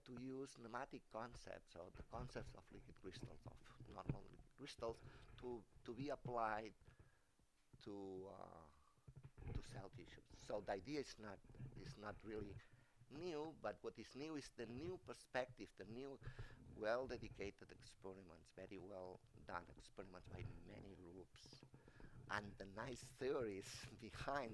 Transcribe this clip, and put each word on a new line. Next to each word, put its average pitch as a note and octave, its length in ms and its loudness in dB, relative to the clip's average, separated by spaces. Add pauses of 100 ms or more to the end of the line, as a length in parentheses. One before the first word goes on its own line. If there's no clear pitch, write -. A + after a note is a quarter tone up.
to B2+ 80 -6 (100)
use C3 400 0
nematic A#2+ 400 0 (100)
concepts A2+ 640 -2
or F2 100 -4 (100)
the - 60 -6 (100)
concepts A#2+ 420 0
of - 80 -8 (100)
liquid - 300 -8
crystals, - 440 -4
of - 80 -6 (400)
normal G2 320 2
liquid - 320 -10
crystals, A#2 380 2 (440)
to, B2 200 2 (240)
to B2 80 0
be C3+ 160 2
applied A2+ 640 6 (1120)
to, G2 460 0
uh, F2+ 360 -6 (840)
to - 80 4 (120)
cell G2 240 -2
tissues. - 300 -10 (200)
So G#2+ 200 4
the G#2 60 6
idea A2 280 4
is - 220 -2
not, G2+ 160 -4 (440)
is - 180 -4
not G#2 140 0 (100)
really G#2 300 0 (600)
new, D#3 480 2
but - 200 4
what A2+ 160 0
is A2 80 -2 (120)
new D#3 160 0
is C#3 240 0
the A#2+ 80 2
new D#3+ 400 0
perspective, B2+ 600 2 (100)
the F#2 160 -2
new C3+ 240 -2 (600)
well-dedicated G#2+ 920 6
experiments, F#2 880 -8
very F#2+ 240 -4
well F#2 380 -2 (260)
done F2 160 4 (160)
experiments F#2 560 -6
by F#2 80 0 (240)
many G2 320 -8
groups, - 640 -8 (720)
and G#2 100 4 (140)
the G2 160 -2
nice A#2+ 320 0 (160)
theories A#2 480 6 (160)
<laughs> A2 160 -8
behind B2+ 520 4